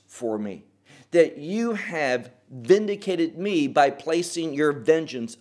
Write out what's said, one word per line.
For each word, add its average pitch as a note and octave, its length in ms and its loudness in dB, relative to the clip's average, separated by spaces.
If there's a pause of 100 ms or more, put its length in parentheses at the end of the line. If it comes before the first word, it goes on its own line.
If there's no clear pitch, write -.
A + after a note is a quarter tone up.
for A2+ 300 -6
me, G#2 260 -8 (480)
that E3 280 4
you A3 340 -4
have C#3 580 -4 (180)
vindicated F3+ 880 0
me F3 300 0
by C#3+ 220 4
placing E3 640 -4
your D3 180 2
vengeance C3 680 0